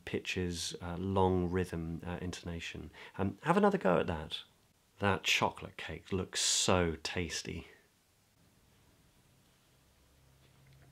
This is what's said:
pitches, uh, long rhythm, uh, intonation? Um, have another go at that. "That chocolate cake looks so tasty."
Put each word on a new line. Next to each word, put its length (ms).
pitches, 760
uh, 160
long 520
rhythm, 560
uh, 140
intonation? 720
Um, 280
have 120
another 220
go 200
at 80
that. 340
"That 240
chocolate 560
cake 340
looks 280
so 640
tasty." 680